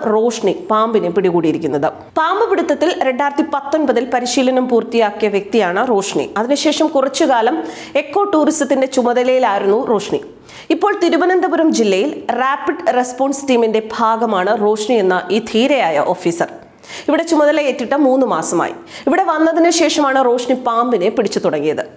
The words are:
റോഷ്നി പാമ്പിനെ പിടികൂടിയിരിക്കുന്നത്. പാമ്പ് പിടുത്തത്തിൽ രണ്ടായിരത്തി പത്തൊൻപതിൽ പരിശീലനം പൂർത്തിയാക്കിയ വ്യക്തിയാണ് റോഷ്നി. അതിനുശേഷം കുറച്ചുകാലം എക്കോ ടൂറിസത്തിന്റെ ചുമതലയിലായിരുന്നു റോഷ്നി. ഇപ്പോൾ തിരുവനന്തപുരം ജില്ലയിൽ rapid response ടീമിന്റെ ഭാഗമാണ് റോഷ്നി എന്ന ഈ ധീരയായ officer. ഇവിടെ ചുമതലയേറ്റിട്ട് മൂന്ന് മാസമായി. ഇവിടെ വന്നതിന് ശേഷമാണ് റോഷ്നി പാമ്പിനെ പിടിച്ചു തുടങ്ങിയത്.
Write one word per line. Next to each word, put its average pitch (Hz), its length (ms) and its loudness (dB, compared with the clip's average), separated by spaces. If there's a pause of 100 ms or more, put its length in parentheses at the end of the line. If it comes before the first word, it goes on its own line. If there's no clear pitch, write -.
(140)
റോഷ്നി 220 400 0 (160)
പാമ്പിനെ 214 460 2
പിടികൂടിയിരിക്കുന്നത്. 160 720 0 (300)
പാമ്പ് 370 320 0
പിടുത്തത്തിൽ 320 400 0 (180)
രണ്ടായിരത്തി 285 460 -2
പത്തൊൻപതിൽ 254 600 -2
പരിശീലനം 254 560 0
പൂർത്തിയാക്കിയ 220 680 0
വ്യക്തിയാണ് 202 460 0 (100)
റോഷ്നി. 190 340 0 (120)
അതിനുശേഷം 285 580 0
കുറച്ചുകാലം 262 600 2 (440)
എക്കോ 403 220 -2
ടൂറിസത്തിന്റെ 285 720 0
ചുമതലയിലായിരുന്നു 240 840 2 (120)
റോഷ്നി. 180 300 -2 (480)
ഇപ്പോൾ 381 240 2 (100)
തിരുവനന്തപുരം 330 640 2 (100)
ജില്ലയിൽ 208 300 2 (320)
rapid 277 580 -2
response 269 500 -4
ടീമിന്റെ 220 320 2 (160)
ഭാഗമാണ് 220 560 0 (120)
റോഷ്നി 214 380 0
എന്ന 185 120 2 (140)
ഈ 214 100 0 (120)
ധീരയായ 220 460 2 (160)
officer. 170 360 -2 (580)
ഇവിടെ 320 220 2
ചുമതലയേറ്റിട്ട് 294 720 2
മൂന്ന് 262 280 4
മാസമായി. 160 400 -2 (360)
ഇവിടെ 359 200 2
വന്നതിന് 330 420 2 (100)
ശേഷമാണ് 285 380 2 (100)
റോഷ്നി 247 260 0 (120)
പാമ്പിനെ 233 500 0
പിടിച്ചു - 280 -2
തുടങ്ങിയത്. 151 380 0 (140)